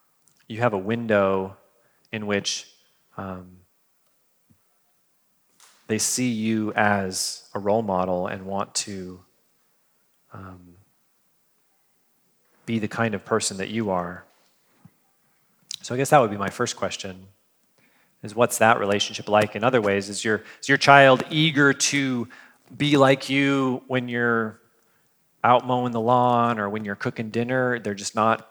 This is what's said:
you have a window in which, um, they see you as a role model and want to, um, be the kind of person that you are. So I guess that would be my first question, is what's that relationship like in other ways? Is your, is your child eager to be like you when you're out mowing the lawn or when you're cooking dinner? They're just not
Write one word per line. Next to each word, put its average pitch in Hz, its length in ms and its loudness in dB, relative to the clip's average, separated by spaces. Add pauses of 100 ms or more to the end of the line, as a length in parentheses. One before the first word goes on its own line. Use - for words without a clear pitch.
(480)
you 110 120 -10
have 120 140 0
a 101 40 0
window 98 800 0 (540)
in 107 160 -8
which, 101 400 -4 (500)
um, 92 440 -14 (2250)
they 110 100 -2
see 123 320 -2
you 110 440 -2
as 101 840 -2
a 107 40 -6
role 101 220 0
model 92 460 -2
and 98 180 -10
want 98 300 -8
to, 92 500 -10 (1080)
um, 92 420 -20 (1900)
be 113 100 -2
the 104 100 -4
kind 117 280 -4
of 92 100 -8
person 104 320 -2
that 98 120 -8
you 107 200 -4
are. 90 340 -4 (1600)
So - 140 -8
I - 20 -4
guess 139 140 -2
that 151 80 8
would 113 100 2
be 101 80 -8
my 98 140 -6
first - 260 -6
question, 95 480 -10 (1000)
is 104 120 -12
what's 117 240 2
that 113 200 6
relationship 101 480 -2
like 104 280 2
in 107 80 -6
other 123 180 2
ways? 101 260 0
Is 101 160 -10
your, 107 200 -2 (180)
is - 80 -6
your 139 80 4
child 139 540 8
eager 147 420 2
to 131 540 -2 (500)
be 147 180 2
like 135 360 4
you 139 560 0
when 127 200 -2
you're 120 540 -2 (840)
out 123 220 6
mowing 123 260 -2
the 117 80 -4
lawn 120 600 2
or 101 100 -2
when 107 160 -6
you're 101 100 -6
cooking 117 360 -6
dinner? 123 480 -2
They're 104 160 -6
just 101 180 -10
not 113 380 0